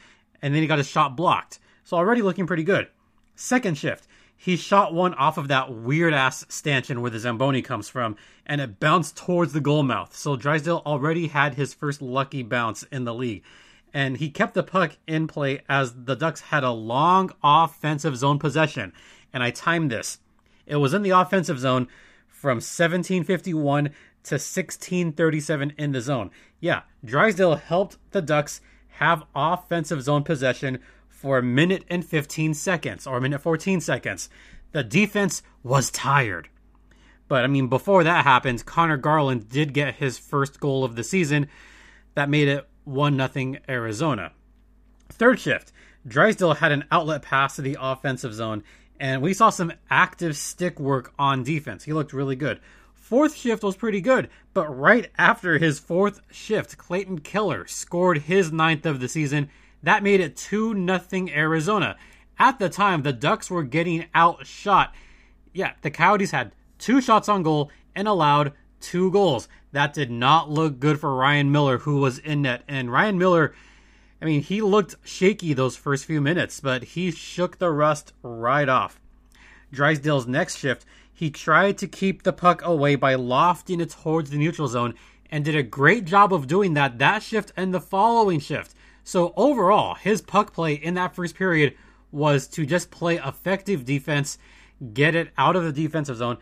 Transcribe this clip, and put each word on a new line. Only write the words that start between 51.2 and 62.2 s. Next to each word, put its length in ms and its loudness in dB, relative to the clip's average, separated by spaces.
defense. 400 -6
He 100 -8
looked 200 -4
really 220 -4
good. 240 -6
Fourth 420 0
shift 280 -4
was 120 -2
pretty 260 -4
good, 280 2
but 140 -2
right 500 2
after 400 2
his 220 2
fourth 420 -2
shift, 460 -6
Clayton 420 -8
Keller 480 -4
scored 520 0
his 320 0
ninth 340 0
of 140 -2
the 80 -4
season. 420 -2
That 180 4
made 200 4
it 160 -4
two 360 -4
nothing 580 -4
Arizona. 640 0